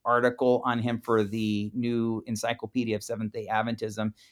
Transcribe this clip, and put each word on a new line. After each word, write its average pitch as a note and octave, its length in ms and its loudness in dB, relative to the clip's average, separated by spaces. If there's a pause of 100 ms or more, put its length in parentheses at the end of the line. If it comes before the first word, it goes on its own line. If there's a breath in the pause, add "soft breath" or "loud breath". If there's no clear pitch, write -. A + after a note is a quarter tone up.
article B2 640 4
on A#2+ 140 4
him A#2 220 0
for A2+ 200 4
the G#2 520 -2
new A#2 540 -2
Encyclopedia A#2 680 -2
of G#2 80 -4
Seventh-day A2 480 -6
Adventism. A2 640 -2 (180 soft breath)